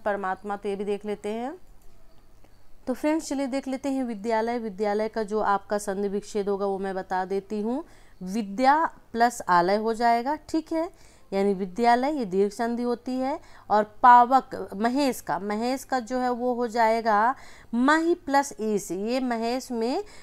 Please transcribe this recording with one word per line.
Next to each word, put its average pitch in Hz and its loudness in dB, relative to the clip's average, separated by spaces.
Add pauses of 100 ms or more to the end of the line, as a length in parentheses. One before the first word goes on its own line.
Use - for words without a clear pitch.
परमात्मा, 202 -4
तो 208 -8
ये 196 -4
भी 202 -6
देख 202 -4
लेते 202 -6
हैं। 247 -6 (1300)
तो 254 -2
फ्रेंड्स 302 -2
चलिए 277 -2
देख 269 -4
लेते 262 -4
हैं 269 -2
विद्यालय। 226 -2
विद्यालय 214 -2
का 220 -4
जो 214 -2
आपका 202 -2
संधि 202 -4
विच्छेद 196 -4
होगा 202 -2
वो 196 -2
मैं 190 -6
बता 185 -4
देती 196 -4
हूँ। 247 -4 (380)
विद्या 226 2 (220)
प्लस 240 2
आलय 180 4
हो 220 0
जाएगा, 233 2
ठीक 311 -4
है, 320 -2 (420)
यानी 196 2
विद्यालय, 233 2
ये 247 -2
दीर्घ 196 0
संधि 233 -4
होती 240 -4
है। 262 -4 (300)
और 208 2
पावक, 247 8
महेश 247 0
का, 156 -4
महेश 220 -4
का 262 -2
जो 240 -6
है 247 0
वो 247 -2
हो 240 -2
जाएगा 226 2 (400)
मही 311 4
प्लस 277 0
ईस, 214 -2
ये 220 -2
महेश 247 -4
में, 247 -2 (180)